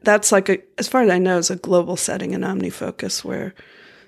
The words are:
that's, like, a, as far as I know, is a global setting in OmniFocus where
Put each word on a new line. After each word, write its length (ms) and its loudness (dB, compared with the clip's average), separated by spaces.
that's, 300 4
like, 160 4
a, 100 2
as 100 -4
far 140 2
as 80 6
I 80 4
know, 200 2
is 120 0
a 60 -4
global 400 0
setting 360 -4
in 100 -4
OmniFocus 840 -6
where 300 -8